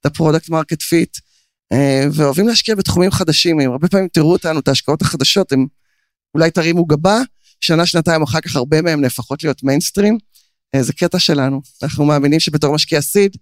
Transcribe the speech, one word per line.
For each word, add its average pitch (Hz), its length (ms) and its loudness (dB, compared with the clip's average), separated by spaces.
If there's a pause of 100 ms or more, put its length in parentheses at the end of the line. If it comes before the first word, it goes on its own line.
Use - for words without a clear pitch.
את - 40 -6
הפרודקט 156 440 0
מרקט 160 320 -4
פיט, - 360 -2 (560)
אה, 135 380 2
ואוהבים 151 360 0
להשקיע 226 280 0
בתחומים 185 360 0
חדשים, 160 480 0
אם 135 120 0
הרבה 143 160 -2
פעמים 190 200 0
תראו 160 240 2
אותנו, 165 280 -2
את 131 80 -4
ההשקעות 143 340 -2
החדשות, - 500 0
הם 135 160 2 (680)
אולי 160 160 2
תרימו 170 340 0
גבה, 170 360 2 (400)
שנה, 165 240 2
שנתיים 165 380 0
אחר 151 180 -2
כך - 140 -8
הרבה 147 260 2
מהם 160 200 0
נהפכות 135 420 -4
להיות 143 200 -4
מיינסטרים, 196 540 0 (580)
אה, 135 80 2
זה - 100 -4
קטע 175 260 -2
שלנו, 139 420 0 (220)
אנחנו 147 220 -2
מאמינים 147 340 2
שבתור 147 340 0
משקיע 151 280 0
סיד 196 400 0